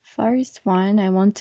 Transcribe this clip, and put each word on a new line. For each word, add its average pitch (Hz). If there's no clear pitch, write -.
First 247
one 196
I 190
want 190